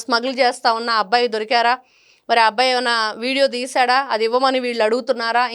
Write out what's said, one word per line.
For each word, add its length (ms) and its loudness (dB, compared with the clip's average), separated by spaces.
స్మగుల్ 360 -2
చేస్తా 320 2
ఉన్న 160 -4
అబ్బాయి 340 0
దొరికారా, 400 0
మరి 100 4
ఆ 120 6
అబ్బాయి 220 0
ఏమైనా 220 0
వీడియో 220 2
తీశాడా, 520 0
అది 160 0
ఇవ్వమని 320 0
వీళ్ళు 240 -2
అడుగుతున్నారా, 600 0